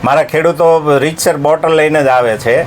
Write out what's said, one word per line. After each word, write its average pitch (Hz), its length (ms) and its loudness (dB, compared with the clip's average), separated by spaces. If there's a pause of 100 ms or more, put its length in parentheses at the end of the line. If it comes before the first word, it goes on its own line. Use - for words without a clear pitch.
મારા 147 200 0
ખેડૂતો 160 720 0
રીતસર 156 400 -2
બોટલ 156 380 0
લઈને 151 280 0
જ 135 40 2
આવે 123 300 0
છે. 123 300 -2